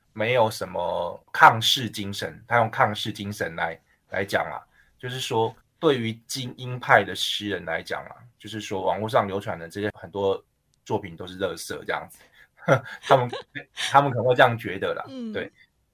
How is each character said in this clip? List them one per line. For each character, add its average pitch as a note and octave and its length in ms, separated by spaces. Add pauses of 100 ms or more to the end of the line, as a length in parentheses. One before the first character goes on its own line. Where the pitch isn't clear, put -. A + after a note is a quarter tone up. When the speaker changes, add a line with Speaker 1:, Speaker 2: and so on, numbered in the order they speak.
(140)
Speaker 1:
没 A2 200
有 A2+ 160
什 G2+ 180
么 F2 540 (120)
抗 A#2 280
世 A2+ 280
精 G2+ 240
神， E2 340
他 A#2 100
用 A2 120
抗 A2 260
世 A2 160
精 G2+ 200
神 E2+ 240
来， E2 240 (300)
来 G2 140
讲 G2 220
啊， C#2+ 180 (340)
就 B2 120
是 B2+ 100
说 A2+ 340 (260)
对 C#3+ 200
于 A2+ 140 (120)
精 C3 320
英 B2 220
派 A#2 240
的 F2+ 120
诗 - 340
人 F2+ 160
来 E2 180
讲 D#2 220
啊， - 100 (220)
就 G#2+ 120
是 G#2+ 120
说 G2 200
网 F#2 180
络 A2 100
上 A2+ 180
流 G2 120
传 F#2+ 200
的 E2 80
这 G2+ 140
些 G#2 120
很 - 160
多 G2 320 (440)
作 A2+ 120
品 F#2 180
都 F2+ 120
是 F#2 100
垃 F#2 180
圾 E2 280
这 - 80
样 D2 180
子。 - 100 (480)
<laughs> - 340
他 - 160
们， B2 120 (260)
Speaker 2:
<laughs> - 160 (200)
Speaker 1:
他 C#3 100
们 C#3 100
可 A#2 60
能 A2+ 80
会 B2+ 100
这 C#3+ 80
样 A#2 140
觉 F#2+ 200
得 F#2 160
啦， - 160
Speaker 2:
嗯。 A#3+ 240
Speaker 1:
对。 - 180 (420)